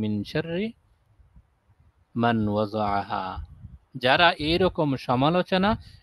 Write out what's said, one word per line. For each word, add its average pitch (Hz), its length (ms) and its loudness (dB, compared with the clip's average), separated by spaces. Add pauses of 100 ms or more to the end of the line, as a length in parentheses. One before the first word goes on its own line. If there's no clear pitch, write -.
من 107 100 -2 (180)
شر 165 260 -4 (1700)
من 117 140 4 (200)
وضعها، 104 720 -2 (760)
যারা 156 240 6 (220)
এরকম 175 380 0 (180)
সমালোচনা, 175 640 2 (320)